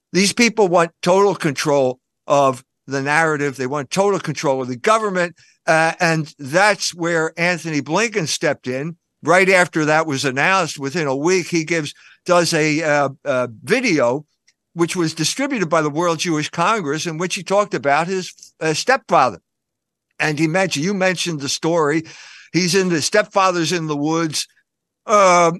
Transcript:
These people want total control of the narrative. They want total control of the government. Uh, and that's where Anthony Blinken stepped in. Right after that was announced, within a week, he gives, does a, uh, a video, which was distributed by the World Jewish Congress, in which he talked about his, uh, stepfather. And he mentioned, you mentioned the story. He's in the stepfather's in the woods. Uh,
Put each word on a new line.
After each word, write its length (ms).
These 200
people 360
want 240
total 320
control 640
of 380
the 160
narrative. 560
They 80
want 240
total 280
control 440
of 60
the 80
government. 600
Uh, 340
and 380
that's 560
where 440
Anthony 440
Blinken 440
stepped 400
in. 300
Right 280
after 340
that 220
was 180
announced, 540
within 280
a 80
week, 340
he 160
gives, 280
does 300
a, 280
uh, 280
a 240
video, 640
which 240
was 160
distributed 560
by 140
the 80
World 300
Jewish 280
Congress, 560
in 140
which 160
he 80
talked 320
about 320
his, 260
uh, 120
stepfather. 680
And 200
he 80
mentioned, 400
you 80
mentioned 460
the 100
story. 540
He's 200
in 140
the 140
stepfather's 680
in 160
the 80
woods. 520
Uh, 560